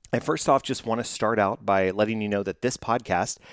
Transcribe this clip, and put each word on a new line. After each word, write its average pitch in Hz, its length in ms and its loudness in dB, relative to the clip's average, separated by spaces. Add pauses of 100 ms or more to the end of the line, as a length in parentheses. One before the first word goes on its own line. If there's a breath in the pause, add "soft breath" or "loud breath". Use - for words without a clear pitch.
(100)
I 117 100 -2
first - 280 -2
off 139 140 6
just - 240 -6
want 113 140 -2
to 120 40 -4
start 113 340 -2
out 101 280 2
by 95 240 4
letting 107 320 0
you 104 80 -2
know 101 120 0
that 95 200 -8
this 127 160 -2
podcast 110 580 -2 (160 loud breath)